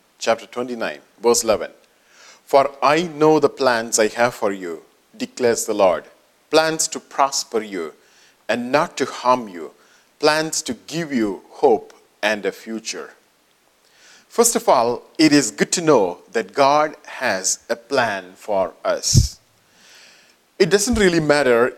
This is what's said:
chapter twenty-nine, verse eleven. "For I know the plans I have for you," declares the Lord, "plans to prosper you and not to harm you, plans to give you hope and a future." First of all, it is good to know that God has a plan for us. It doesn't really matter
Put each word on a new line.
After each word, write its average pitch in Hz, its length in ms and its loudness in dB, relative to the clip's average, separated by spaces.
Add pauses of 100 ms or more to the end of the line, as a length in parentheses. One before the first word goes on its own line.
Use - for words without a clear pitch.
(200)
chapter 104 260 -2
twenty-nine, 113 540 -8 (220)
verse 113 240 2
eleven. 98 260 0 (720)
"For 139 260 2 (120)
I 151 220 2
know 156 360 2
the 143 80 4
plans 117 500 -2
I 107 120 2
have 120 240 0
for 104 180 -4
you," 87 320 -10 (320)
declares 117 500 -2
the 110 80 -4
Lord, 92 300 2 (460)
"plans 156 400 0
to 139 100 -10
prosper - 640 -4
you 92 320 -10 (560)
and 120 220 -4
not 151 260 0
to 139 80 -4
harm 123 420 -2
you, 85 240 -14 (480)
plans 156 440 0
to 127 100 -6
give 156 400 -10
you 104 300 -2 (180)
hope 120 320 2 (280)
and 104 240 -2
a 95 60 -4
future." 107 640 -12 (1120)
First - 280 0
of 220 120 -6
all, 120 360 2 (140)
it 156 140 6
is 139 200 4
good - 200 -4
to 185 100 -4
know 113 380 2 (140)
that 113 200 -4
God 147 420 2 (100)
has 98 540 -4 (100)
a 117 60 -4
plan 101 600 -6
for 95 380 -4 (100)
us. - 560 -2 (1200)
It 185 100 2
doesn't 208 300 0
really 175 220 2
matter 127 560 2